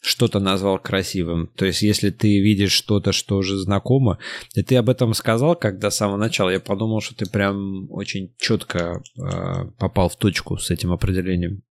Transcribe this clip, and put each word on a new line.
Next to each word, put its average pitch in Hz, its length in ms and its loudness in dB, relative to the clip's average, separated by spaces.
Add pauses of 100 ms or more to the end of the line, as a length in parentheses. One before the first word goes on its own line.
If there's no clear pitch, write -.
что-то - 380 0
назвал 95 400 2
красивым. 85 760 -2
То - 80 0
есть, 92 180 0
если 104 280 2
ты 101 300 2
видишь 101 320 4
что-то, 101 400 0
что - 260 -2
уже 98 200 -2
знакомо, 98 600 2 (360)
и - 80 0
ты 131 140 2
об 120 140 2
этом 120 240 2
сказал, 131 420 2
когда 104 340 -2
с - 60 -4
самого 101 220 0
начала, 104 320 0
я 92 100 2
подумал, 110 400 -2
что - 160 -10
ты 104 120 -6
прям 98 640 -2
очень 98 480 -8
чётко, 87 640 -2 (160)
э, 90 460 -4 (140)
попал 92 300 2
в - 80 -6
точку - 420 0
с - 120 -4
этим 87 220 0
определением. 90 800 -2